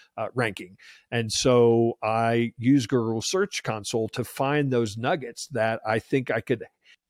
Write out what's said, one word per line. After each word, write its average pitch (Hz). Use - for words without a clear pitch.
uh, 107
ranking. 107
And 117
so 117
I 117
use 123
Google 113
Search 190
Console 110
to -
find 139
those 113
nuggets 123
that 113
I 110
think 135
I 113
could, 117